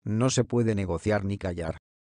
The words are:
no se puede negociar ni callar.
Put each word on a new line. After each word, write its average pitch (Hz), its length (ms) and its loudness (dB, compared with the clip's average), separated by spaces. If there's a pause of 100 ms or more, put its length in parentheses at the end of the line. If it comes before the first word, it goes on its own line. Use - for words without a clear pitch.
no 110 260 2
se 123 140 2
puede 113 320 2
negociar 98 480 0
ni 98 140 -2
callar. 85 400 -6 (380)